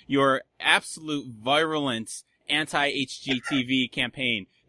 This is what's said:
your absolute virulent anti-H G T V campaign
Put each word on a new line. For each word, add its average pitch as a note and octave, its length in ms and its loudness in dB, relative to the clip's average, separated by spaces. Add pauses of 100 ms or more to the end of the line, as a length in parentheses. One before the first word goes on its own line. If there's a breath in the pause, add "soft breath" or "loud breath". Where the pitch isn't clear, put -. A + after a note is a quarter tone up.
your C3+ 360 4 (180)
absolute D#3 680 0
virulent C3 960 0 (260)
anti-H C#3+ 720 0
G C3+ 260 -2
T C3+ 160 2
V B2+ 240 2
campaign A#2+ 600 -4 (220)